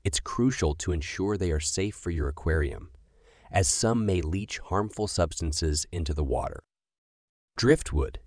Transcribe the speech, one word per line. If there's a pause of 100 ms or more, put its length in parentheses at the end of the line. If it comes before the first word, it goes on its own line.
it's
crucial
to
ensure
they
are
safe
for
your
aquarium, (600)
as
some
may
leach
harmful
substances
into
the
water. (920)
Driftwood